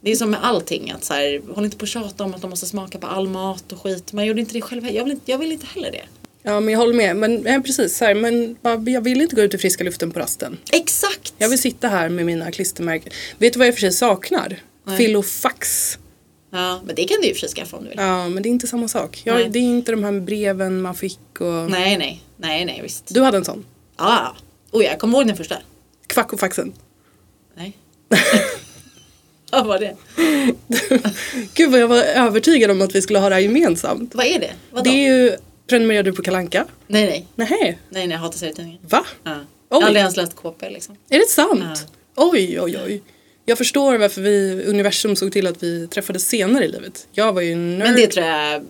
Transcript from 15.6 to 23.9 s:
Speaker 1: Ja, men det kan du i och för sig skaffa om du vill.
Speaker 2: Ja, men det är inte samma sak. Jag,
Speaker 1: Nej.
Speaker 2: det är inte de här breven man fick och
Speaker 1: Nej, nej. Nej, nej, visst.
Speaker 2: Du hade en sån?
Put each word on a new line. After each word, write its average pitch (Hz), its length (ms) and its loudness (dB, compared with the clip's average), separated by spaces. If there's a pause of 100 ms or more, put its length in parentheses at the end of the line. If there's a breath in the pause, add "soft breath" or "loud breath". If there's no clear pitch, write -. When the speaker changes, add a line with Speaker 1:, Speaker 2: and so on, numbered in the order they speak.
Speaker 1:
Ja, 185 340 -4
men - 100 -8
det - 80 0
kan 381 180 2
du 349 60 2
i - 40 2
och - 40 -4
för - 120 -8
sig - 20 -6
skaffa - 280 -12
om - 60 -12
du - 60 -14
vill. - 100 -12
Speaker 2:
Ja, 185 300 0
men 190 140 -4
det 226 60 -2
är - 20 2
inte 247 160 0
samma 233 200 -4
sak. - 360 -6
Jag, 226 120 0
Speaker 1:
Nej. 233 140 2
Speaker 2:
det 233 100 0
är 247 40 2
inte 240 280 0
de 214 120 -2
här 202 160 -2
breven 190 640 -2
man 180 140 -6
fick - 240 -8 (200)
och 170 320 -2
Speaker 1:
Nej, 185 260 2
nej. 156 260 -6 (140)
Nej, 165 280 -4
nej, 135 180 -8
visst. - 300 -12
Speaker 2:
Du 240 80 4
hade 254 160 4
en 185 80 -2
sån? - 200 -10 (320)